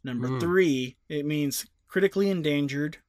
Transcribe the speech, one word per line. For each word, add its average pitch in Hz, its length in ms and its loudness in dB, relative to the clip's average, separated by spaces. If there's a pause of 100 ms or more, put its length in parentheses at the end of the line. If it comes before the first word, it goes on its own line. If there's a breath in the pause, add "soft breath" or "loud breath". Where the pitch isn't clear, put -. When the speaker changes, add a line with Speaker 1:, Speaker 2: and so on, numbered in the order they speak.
Speaker 1:
Number 123 260 -4
Speaker 2:
Mm. 131 100 -2
Speaker 1:
three, 165 560 2 (140)
it 147 180 -4
means 147 400 -2 (200)
critically 190 440 2
endangered. 147 680 -2 (120)